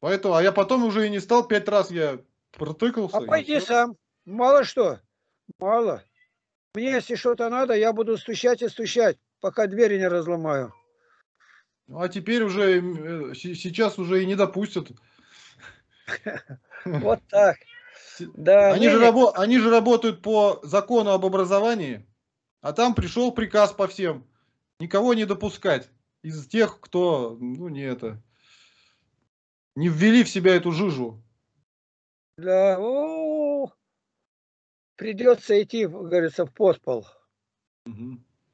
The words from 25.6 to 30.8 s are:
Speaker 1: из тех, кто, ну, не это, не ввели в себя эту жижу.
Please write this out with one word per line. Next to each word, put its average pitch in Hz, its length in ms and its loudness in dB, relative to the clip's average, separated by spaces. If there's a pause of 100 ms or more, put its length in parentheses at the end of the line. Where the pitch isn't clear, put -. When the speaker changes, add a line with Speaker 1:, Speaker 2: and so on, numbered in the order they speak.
Speaker 1:
из 156 240 -14
тех, 214 340 -2
кто, 147 600 -2
ну, 131 280 -10
не 139 140 -10
это, 123 400 -10 (1500)
не 156 120 -2
ввели 214 360 4
в - 40 -10
себя 185 280 2
эту 175 160 0
жижу. 135 500 -4 (1160)